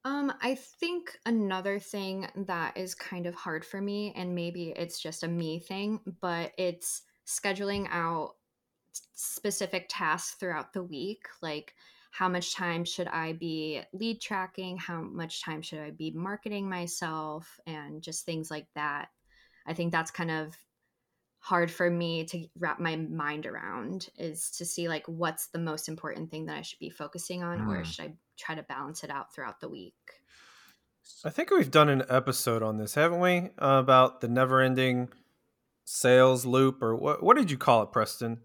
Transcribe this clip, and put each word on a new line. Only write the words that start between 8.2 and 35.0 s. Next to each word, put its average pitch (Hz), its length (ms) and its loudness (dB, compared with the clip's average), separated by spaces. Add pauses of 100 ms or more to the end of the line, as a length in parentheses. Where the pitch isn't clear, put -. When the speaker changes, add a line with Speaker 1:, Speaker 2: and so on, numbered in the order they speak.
Speaker 1:
s-, - 80 -10 (140)
specific - 720 -4
tasks 160 480 -2
throughout 165 380 -6
the 185 80 -4
week. 175 440 -8 (140)
Like, 151 340 -8 (360)
how 185 180 0
much 180 260 -2
time 170 300 -2
should 175 240 -4
I 160 240 -4
be 160 480 -6 (140)
lead 220 260 -4
tracking? 185 560 -6
How 170 240 -8
much 165 420 -8
time 156 200 -8
should 156 160 -10
I 151 120 -10
be 160 200 -8
marketing 196 580 -6
myself? 160 1000 -6
And 151 360 -12
just - 240 -10
things 160 240 -6
like 151 240 -10
that. 147 340 -4 (580)
I 160 60 -6
think 170 180 -2
that's 160 200 0
kind 165 200 -4
of 156 240 -4 (840)
hard 175 300 2
for 175 200 2
me 170 360 0
to 165 200 -8 (120)
wrap 165 200 -2
my 165 180 -2
mind 156 500 -4
around, 123 720 -8
is 160 400 -6
to 170 80 -6
see, 170 220 -4
like, 156 180 -4
what's 165 400 -4
the - 120 -8
most 160 300 -4
important 160 420 -8
thing 156 160 -8
that 151 120 -8
I 151 40 -10
should - 160 -14
be 165 120 -10
focusing 175 520 -10
on, 175 200 -4
or 190 180 -2
Speaker 2:
Mm. 170 40 -8
Speaker 1:
should 160 200 -8
I 156 100 -12 (240)
try - 160 -8
to 151 80 -10
balance 139 400 -10
it - 80 -12
out 139 240 -10
throughout 127 260 -10
the - 80 -10
week? 95 260 -14 (1300)
Speaker 3:
I 156 60 -4
think 320 200 -2
we've 339 200 6
done 151 180 10
an 135 200 4
episode 127 540 2
on 107 140 0
this, 107 180 -4
haven't 170 260 4
we? 180 300 4 (100)
Uh, 135 200 8
about 131 400 8
the 120 80 -2
never-ending 127 800 4 (760)